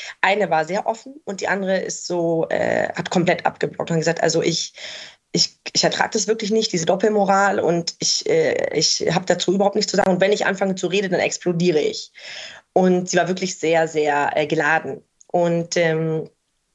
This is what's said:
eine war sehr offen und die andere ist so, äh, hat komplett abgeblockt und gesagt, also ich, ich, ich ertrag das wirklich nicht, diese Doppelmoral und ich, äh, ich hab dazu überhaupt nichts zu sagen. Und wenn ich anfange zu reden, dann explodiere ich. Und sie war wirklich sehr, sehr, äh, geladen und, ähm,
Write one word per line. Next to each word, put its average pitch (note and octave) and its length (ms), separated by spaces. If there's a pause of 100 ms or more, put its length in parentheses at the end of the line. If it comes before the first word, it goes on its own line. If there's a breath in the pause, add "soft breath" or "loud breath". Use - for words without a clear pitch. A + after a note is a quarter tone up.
(220 loud breath)
eine F#3+ 300
war D#3+ 140
sehr F3+ 200
offen C4+ 300 (100)
und G3 160
die G#3+ 60
andere F#3+ 320
ist - 260
so, E3+ 440
äh, A#1 440
hat E3+ 160
komplett F3 380
abgeblockt - 420
und E3+ 80
gesagt, D#3+ 240
also E3 220
ich, D#3+ 300 (580 loud breath)
ich, - 260 (160)
ich F#3 100
ertrag - 280
das G#3 160
wirklich G#3+ 240
nicht, A3 200
diese E3 140
Doppelmoral G3 760
und E3+ 380
ich, - 320
äh, D#3 480
ich - 260 (120)
hab F#3 100
dazu F3+ 260
überhaupt G3 240
nichts G#3 140
zu F#3 80
sagen. G3 140
Und F3+ 100
wenn G3 100
ich G3+ 140
anfange F#3+ 300
zu F#3 100
reden, F#3+ 240
dann F3 120
explodiere E3+ 580
ich. - 320 (600 loud breath)
Und F3+ 380
sie F3 80
war E3 100
wirklich F#3 300
sehr, D#3+ 300
sehr, D3+ 480
äh, D3+ 100
geladen D#3 560 (240)
und, E3+ 500
ähm, D#3+ 540 (460)